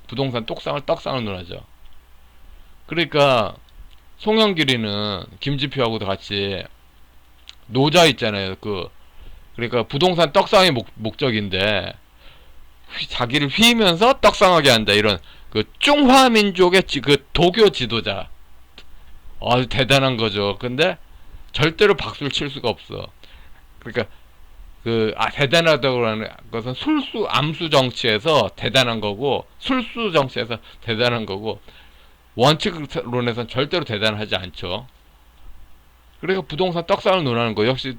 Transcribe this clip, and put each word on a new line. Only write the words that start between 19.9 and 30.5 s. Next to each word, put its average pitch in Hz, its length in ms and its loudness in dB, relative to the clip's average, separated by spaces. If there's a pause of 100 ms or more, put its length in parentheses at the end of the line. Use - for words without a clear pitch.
거죠. 101 420 -2
근데 147 400 -2 (540)
절대로 165 440 2
박수를 - 360 -8
칠 147 180 -4
수가 131 180 -4
없어. - 380 -6 (720)
그러니까 113 340 -6 (720)
그, 113 320 0
아, - 140 -2
대단하다고 139 760 2
하는 110 220 -2 (220)
것은 117 240 -6
술수, 277 540 -2
암수 147 420 -2
정치에서 127 840 2
대단한 120 440 0
거고, 104 460 -2 (120)
술수 233 540 -4
정치에서 120 460 -2 (220)